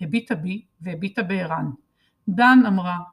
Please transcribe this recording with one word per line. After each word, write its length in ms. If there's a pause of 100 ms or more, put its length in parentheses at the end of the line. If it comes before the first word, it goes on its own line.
הביטה 340
בי 260 (200)
והביטה 420
בערן. 460 (580)
"דן", 400
אמרה, 300 (160)